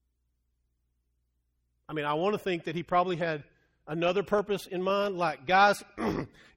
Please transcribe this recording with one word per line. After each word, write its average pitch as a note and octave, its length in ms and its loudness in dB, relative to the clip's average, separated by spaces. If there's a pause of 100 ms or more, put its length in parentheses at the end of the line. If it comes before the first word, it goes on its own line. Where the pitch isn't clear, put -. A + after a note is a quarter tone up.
(1900)
I D#3 60 -12
mean, D3+ 100 -4
I D3 120 -2
want F#3 180 0
to G3+ 60 -2
think F3 260 -4
that D#3+ 100 -6
he F3 80 -4
probably F3+ 320 0
had D#3+ 300 -4 (420)
another E3+ 340 0
purpose G3+ 460 -2
in F3+ 160 -6
mind, G3 340 0
like, D3+ 300 -2
"Guys, G3 340 6 (160)
<clears throat> G#3+ 300 -4 (300)